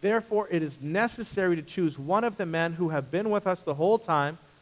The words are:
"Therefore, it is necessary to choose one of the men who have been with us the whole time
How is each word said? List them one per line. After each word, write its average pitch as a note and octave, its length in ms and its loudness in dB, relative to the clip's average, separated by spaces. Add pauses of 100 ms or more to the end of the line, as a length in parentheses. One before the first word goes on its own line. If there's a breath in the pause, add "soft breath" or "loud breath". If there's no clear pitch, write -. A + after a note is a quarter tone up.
"Therefore, G#3+ 500 0
it E3+ 120 2
is C#3 180 -6
necessary F#3 720 0
to D#3+ 80 -4
choose D3+ 360 -2
one F3+ 260 0
of A3 120 -2
the F#3+ 100 -2
men E3 260 0
who E3+ 160 0
have C#3 240 -2
been G#3 180 0
with G3+ 160 0
us F#3 160 0
the D3+ 120 -2
whole F#3 240 4
time D#3 400 0 (240 soft breath)